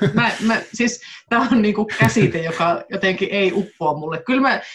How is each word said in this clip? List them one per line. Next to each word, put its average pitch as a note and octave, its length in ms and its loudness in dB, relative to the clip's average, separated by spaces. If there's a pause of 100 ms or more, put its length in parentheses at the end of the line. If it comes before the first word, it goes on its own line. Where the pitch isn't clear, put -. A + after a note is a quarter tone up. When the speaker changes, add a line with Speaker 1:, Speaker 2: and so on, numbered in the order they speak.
Speaker 1:
<laughs> F3 140 0
Speaker 2:
Mä, A3+ 160 2 (160)
mä, A3+ 140 0 (140)
siis - 260 -2 (280)
tää A#3+ 120 2 (120)
on A#3 100 6
niinku G#3 220 2 (140)
käsite, G3+ 440 4
joka E3 480 0
jotenkin F#3+ 400 -2
ei F#3+ 220 0
uppoa E3 460 -2
mulle. D#3 280 -6
Kyllä B3+ 140 2
mä, B3+ 200 2 (140)